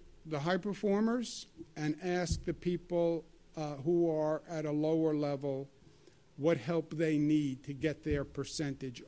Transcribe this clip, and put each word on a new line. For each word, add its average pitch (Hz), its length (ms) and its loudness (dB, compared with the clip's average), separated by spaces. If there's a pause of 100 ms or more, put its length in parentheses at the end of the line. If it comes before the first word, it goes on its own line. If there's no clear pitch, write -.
(260)
the 156 140 -4
high 180 180 2
performers 214 880 0 (280)
and 151 260 -2
ask 180 440 0
the 170 80 -2
people, 170 720 0 (320)
uh, 147 260 -6
who 170 260 4
are 156 400 2
at 156 160 -4
a 151 60 0
lower 156 420 2
level 139 540 -2 (680)
what 156 200 4
help 160 380 -2
they 156 220 2
need 147 460 2
to 143 100 -8
get 143 300 -4
their 147 200 0
percentage 135 840 -6